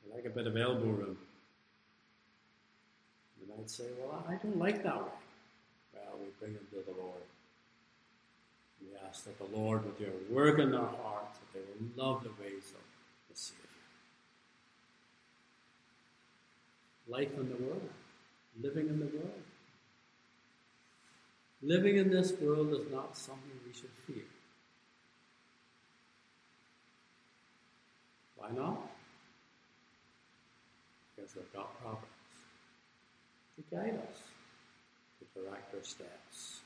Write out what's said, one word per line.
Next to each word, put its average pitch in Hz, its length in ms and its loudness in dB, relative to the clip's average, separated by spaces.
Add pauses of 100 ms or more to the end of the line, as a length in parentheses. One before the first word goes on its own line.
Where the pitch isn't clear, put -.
They 104 100 -14
like 120 100 -6
a 117 60 -2
bit 113 180 0
of 110 80 2
elbow 113 340 6
room. 98 280 0 (2250)
They 101 180 -12
might 110 140 -10
say, 120 240 -8
"Well, 147 340 -6
I 180 80 -2
don't 202 220 0
like 202 240 4
that 131 220 0
way." - 140 -8 (760)
Well, 101 260 -12
we 98 120 -10 (100)
bring 107 140 -8
them 104 160 -12
to 98 120 -8
the 95 100 -8
Lord. 90 300 -8 (1600)
We 98 160 -16
ask 95 280 -12
that 104 140 -12
the 101 180 -4
Lord 110 280 4
would 101 140 -6
do 104 80 -4
a 95 260 -6
work 147 260 10
in 131 140 8
their 120 120 4
hearts, 104 540 -4
that - 140 -20
they 95 80 -8
will 104 340 -8
love 127 300 2
the 110 80 -8 (100)
ways 98 300 -10
of 90 100 -18 (460)
the 87 80 -16
Savior. - 260 -10 (3500)
Life 139 320 2
in 127 100 0
the 123 80 -2
world, 143 320 -2 (720)
living 151 280 2
in 151 100 2
the 147 80 0
world. 160 360 -4 (2250)
Living 185 340 8
in 190 140 8
this 180 220 6
world 151 420 4
is - 180 0
not 135 240 -4
something 135 500 -12
we 120 60 -14
should 120 180 -16 (160)
fear. 120 200 -8 (4000)
Why 107 140 -8
not? 131 400 -2 (2250)
Because 98 180 -16
we've 92 180 -12
got 98 280 -8
Proverbs 113 260 -8 (1500)
to 156 60 -12 (120)
guide 208 220 -2
us, - 260 -8 (960)
to - 220 -14
direct 98 340 -10
our 98 80 -6
steps. - 840 -14